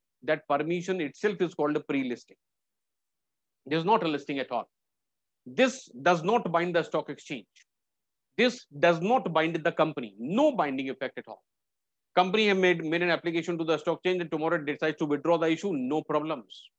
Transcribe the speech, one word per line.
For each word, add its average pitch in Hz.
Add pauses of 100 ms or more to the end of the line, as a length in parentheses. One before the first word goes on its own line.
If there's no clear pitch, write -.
(240)
that 151
permission 170
itself 170
is 175
called 151
a 151
pre-listing. 131 (1300)
It 143
is 165
not 208
a 165
listing 143
at 127
all. 117 (800)
This 233 (140)
does 160
not 196
bind 170
the 170
stock 156
exchange. 131 (920)
This 233 (140)
does 170
not 202
bind 160
the 165
company. 147
No 202
binding 139
effect 131
at -
all. 107 (720)
Company 190
have 196
made, 180
made 165
an 175
application 165
to 165
the 156
stock 151
exchange 185
and 165
tomorrow 160
it 151
decides 156
to 165
withdraw 147
the 165
issue, 165
no 143
problems. 151 (140)